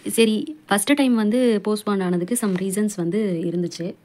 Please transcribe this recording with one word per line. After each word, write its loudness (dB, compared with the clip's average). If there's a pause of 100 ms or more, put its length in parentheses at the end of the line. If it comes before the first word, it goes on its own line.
சரி, 0 (100)
first 0
time 4
வந்து 2
போஸ்ட்போன் -2
ஆனதுக்கு 0
some 0
reasons -2
வந்து -2
இருந்துச்சு. -4 (100)